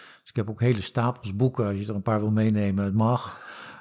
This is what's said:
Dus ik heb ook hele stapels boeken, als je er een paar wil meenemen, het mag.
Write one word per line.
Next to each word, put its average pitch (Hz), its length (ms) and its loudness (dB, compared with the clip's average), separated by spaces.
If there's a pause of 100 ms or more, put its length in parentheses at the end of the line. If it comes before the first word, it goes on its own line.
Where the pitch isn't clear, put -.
(200)
Dus - 100 -20
ik - 60 -14
heb 110 140 -2
ook 107 100 -6
hele 117 220 4
stapels 117 540 -2
boeken, 127 300 0
als 101 120 0
je 104 80 -4
er 110 80 -4
een 98 80 -4
paar 107 180 2
wil 107 100 0
meenemen, 107 540 2
het 98 100 0
mag. 113 540 0 (320)